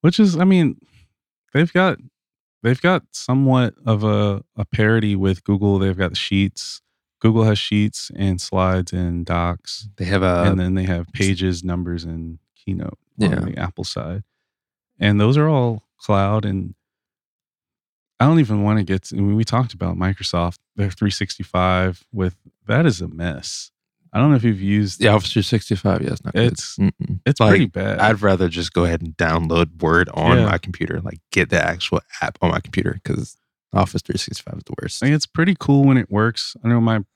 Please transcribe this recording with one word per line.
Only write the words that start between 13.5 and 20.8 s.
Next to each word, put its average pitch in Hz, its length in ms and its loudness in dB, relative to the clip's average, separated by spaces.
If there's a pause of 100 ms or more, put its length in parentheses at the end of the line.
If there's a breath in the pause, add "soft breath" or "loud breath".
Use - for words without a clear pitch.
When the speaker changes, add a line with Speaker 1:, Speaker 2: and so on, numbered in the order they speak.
Speaker 1:
Apple - 280 -6
side. 90 380 -8 (760)
And 104 220 4
those 123 160 4
are 151 100 4
all 120 360 0 (140)
cloud. 101 460 0
And 95 320 -4 (1400)
I 127 60 4
don't 160 140 6
even 107 240 2
wanna 104 200 2
get 92 220 -2
to, - 120 -10
I - 20 -4
mean, 101 160 2
we 110 80 2
talked 117 300 -2
about 87 240 -4
Microsoft, 90 600 -2 (180)
their 101 140 -2